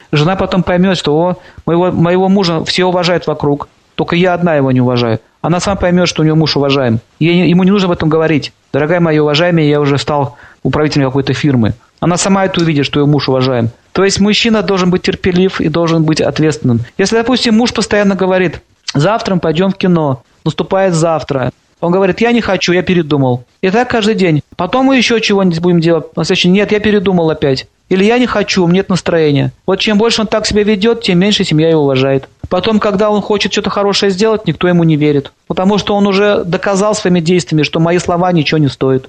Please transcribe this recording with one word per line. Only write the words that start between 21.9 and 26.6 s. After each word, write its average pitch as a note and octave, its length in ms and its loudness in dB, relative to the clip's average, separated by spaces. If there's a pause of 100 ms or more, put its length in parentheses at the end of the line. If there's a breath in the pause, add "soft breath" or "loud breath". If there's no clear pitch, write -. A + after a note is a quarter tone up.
говорит: F#3 300 0
«Я A#3 120 2
не A#3 100 0
хочу, F#3 320 -2
я F3+ 80 0
передумал». C#3+ 640 0 (180)
И F#3+ 80 0
так A#3+ 180 0
каждый A3 260 0
день. F3 280 0 (140)
«Потом A#3+ 300 0
мы C4+ 100 2
еще A3+ 240 0
чего-нибудь G3 400 0
будем F3 200 2
делать». E3 360 0
На E3 80 -2
следующий F3+ 240 0
день: F3+ 80 4
«Нет, G3+ 160 0